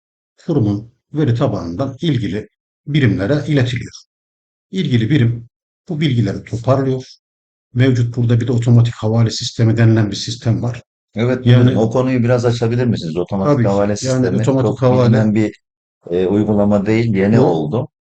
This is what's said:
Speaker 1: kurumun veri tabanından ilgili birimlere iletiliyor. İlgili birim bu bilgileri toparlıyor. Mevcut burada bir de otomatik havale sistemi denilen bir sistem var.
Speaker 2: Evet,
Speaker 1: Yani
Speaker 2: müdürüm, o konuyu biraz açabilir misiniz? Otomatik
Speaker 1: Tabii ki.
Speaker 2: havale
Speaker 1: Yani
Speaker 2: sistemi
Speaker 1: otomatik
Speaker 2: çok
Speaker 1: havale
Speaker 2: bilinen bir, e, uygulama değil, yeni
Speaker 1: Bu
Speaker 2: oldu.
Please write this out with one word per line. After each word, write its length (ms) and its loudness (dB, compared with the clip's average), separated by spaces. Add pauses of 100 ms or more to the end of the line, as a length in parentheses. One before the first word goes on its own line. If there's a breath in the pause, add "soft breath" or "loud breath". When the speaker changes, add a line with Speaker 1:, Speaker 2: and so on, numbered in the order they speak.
(460)
Speaker 1:
kurumun 480 -2 (200)
veri 220 0
tabanından 680 -4
ilgili 460 -4 (400)
birimlere 600 0
iletiliyor. 460 -2 (760)
İlgili 380 0
birim 380 0 (420)
bu 120 -6
bilgileri 420 -2
toparlıyor. 600 -2 (720)
Mevcut 440 0
burada 240 2
bir 60 -4
de 40 0
otomatik 420 4
havale 380 0
sistemi 460 -2
denilen 340 2
bir 40 -8
sistem 480 -6
var. 180 -8 (340)
Speaker 2:
Evet, 300 -2
Speaker 1:
Yani 180 6
Speaker 2:
müdürüm, 140 2
o 120 0
konuyu 340 0
biraz 220 2
açabilir 400 0
misiniz? 320 -4
Otomatik 360 -2
Speaker 1:
Tabii 100 2
ki. 60 0
Speaker 2:
havale 180 0
Speaker 1:
Yani 100 -2
Speaker 2:
sistemi 440 -2
Speaker 1:
otomatik 280 0
Speaker 2:
çok 120 -4
Speaker 1:
havale 320 2
Speaker 2:
bilinen 220 2
bir, 180 0 (580)
e, 160 0
uygulama 580 0
değil, 300 0
yeni 220 2
Speaker 1:
Bu 40 4
Speaker 2:
oldu. 460 -2 (180)